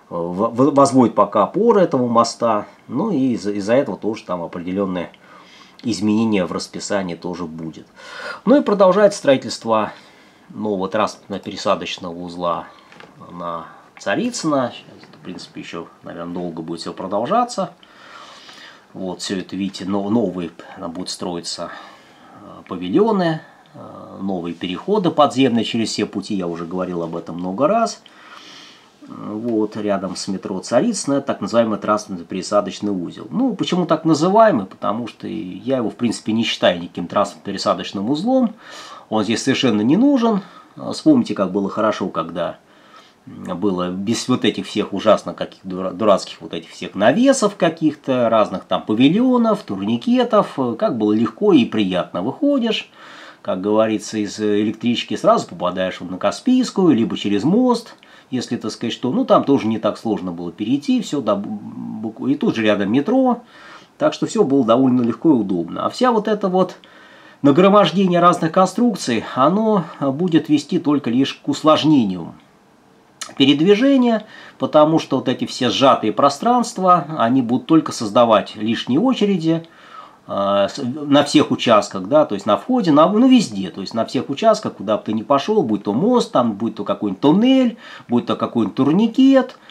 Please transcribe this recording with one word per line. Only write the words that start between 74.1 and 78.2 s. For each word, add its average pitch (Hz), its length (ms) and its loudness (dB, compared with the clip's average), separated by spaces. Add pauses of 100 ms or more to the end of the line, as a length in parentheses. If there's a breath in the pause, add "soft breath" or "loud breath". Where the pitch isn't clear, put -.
потому 151 400 4
что - 180 -2
вот 123 120 -2
эти 123 160 -2
все 123 240 -2
сжатые 110 440 2
пространства, 185 920 2 (140)
они 120 220 2
будут 120 260 -2
только 156 260 4
создавать 110 640 2